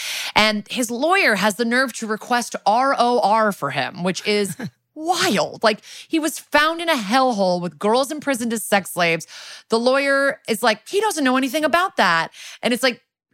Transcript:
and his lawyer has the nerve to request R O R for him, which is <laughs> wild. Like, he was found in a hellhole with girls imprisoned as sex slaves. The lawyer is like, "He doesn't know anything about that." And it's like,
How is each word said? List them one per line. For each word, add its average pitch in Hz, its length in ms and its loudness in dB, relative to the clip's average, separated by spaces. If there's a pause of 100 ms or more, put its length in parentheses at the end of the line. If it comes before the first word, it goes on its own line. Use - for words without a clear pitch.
(340)
and 214 340 2
his 240 220 -4
lawyer 294 460 2
has 196 180 2
the 240 100 -2
nerve 240 300 0
to 226 140 -8
request 233 480 -4 (100)
R 254 320 2
O 247 220 4
R 214 320 4
for 139 180 -6
him, 135 320 -4
which 190 240 -4
is 208 300 0 (200)
<laughs> - 180 -20
wild. 311 680 -2
Like, 220 200 2 (260)
he 320 100 0
was 311 200 -2
found 320 420 0
in 339 80 -4
a 320 80 2
hellhole 202 640 2
with 170 180 -8
girls 240 320 2
imprisoned 254 440 -4
as 220 100 -4
sex 196 280 0
slaves. 170 340 0 (420)
The 226 100 2
lawyer 277 680 2
is 226 140 -2
like, 220 260 0
"He 403 140 0
doesn't 392 200 -2
know 254 140 2
anything 269 280 0
about 339 340 0
that." 170 320 2 (320)
And 226 120 0
it's - 80 -2
like, 254 200 0 (320)